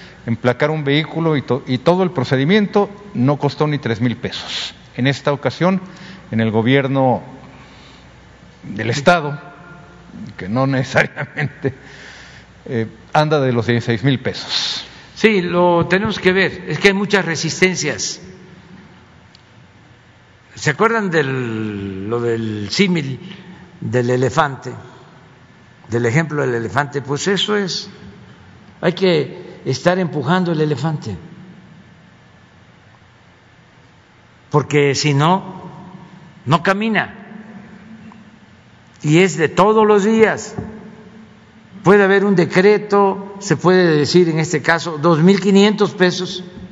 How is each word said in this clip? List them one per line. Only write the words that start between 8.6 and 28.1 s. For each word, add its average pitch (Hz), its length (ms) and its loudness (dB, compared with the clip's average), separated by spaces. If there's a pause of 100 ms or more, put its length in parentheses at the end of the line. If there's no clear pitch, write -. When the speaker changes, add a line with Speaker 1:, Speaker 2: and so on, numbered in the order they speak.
Speaker 1:
del 104 260 -8
Estado, 147 500 0 (960)
que 92 120 -10
no 131 160 0
necesariamente, 139 1120 -4 (880)
eh, 113 220 -4 (260)
anda 151 260 4
de 131 140 2
los 113 140 0
dieciséis 117 360 0
mil 131 160 2
pesos. - 640 -6 (300)
Speaker 2:
Sí, 214 280 2
lo 175 460 2
tenemos 196 320 0
que 185 120 2
ver, 185 360 0
es 156 100 -4
que 202 120 4
hay 196 40 4
muchas 196 320 0
resistencias. 156 960 -4 (2250)
¿Se - 160 -4
acuerdan 214 400 0
del, 110 1000 -4
lo 117 120 -2
del 113 500 -4
símil 156 500 -2 (600)
del 120 300 0
elefante? 131 600 -2 (1160)
Del 120 160 -2
ejemplo 147 380 0
del 127 100 -2
elefante, 127 480 -4
pues 139 260 -6
eso 202 280 0
es, 196 340 -6 (880)